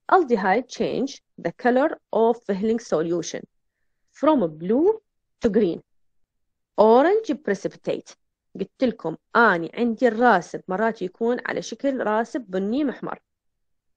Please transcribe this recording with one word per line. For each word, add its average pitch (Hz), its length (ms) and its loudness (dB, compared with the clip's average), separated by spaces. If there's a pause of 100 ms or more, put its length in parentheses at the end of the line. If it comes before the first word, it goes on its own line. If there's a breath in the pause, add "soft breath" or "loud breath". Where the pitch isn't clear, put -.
(140)
Aldehyde 233 520 2
change 196 540 -4 (280)
the 170 40 -6 (120)
color 254 320 2 (200)
of 226 220 2 (140)
Vehling 220 280 -2
solution 165 600 -4 (800)
from 277 280 2
blue 226 520 0 (460)
to 214 60 0
green. 190 280 0 (1000)
Orange 302 520 4 (160)
precipitate. - 680 -6 (440)
قلت - 240 -8
لكم 165 320 -4 (200)
أني 190 380 4
عندي 233 340 0
الراسب 214 600 2
مرات 208 340 -4
يكون 226 440 -4
على - 160 -6
شكل 262 400 -4
راسب 226 400 -4
بني 202 420 -4
محمر. - 360 -6 (760)